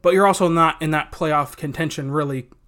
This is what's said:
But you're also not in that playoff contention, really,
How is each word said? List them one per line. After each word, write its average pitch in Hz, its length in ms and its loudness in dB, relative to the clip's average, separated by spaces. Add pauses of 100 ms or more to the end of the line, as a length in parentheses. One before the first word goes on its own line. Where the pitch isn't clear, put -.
But 175 100 4
you're 196 140 6
also 185 200 2
not 165 340 2
in 156 100 -2
that 151 200 -2
playoff 151 460 -2
contention, 143 540 -6
really, 143 380 -4 (180)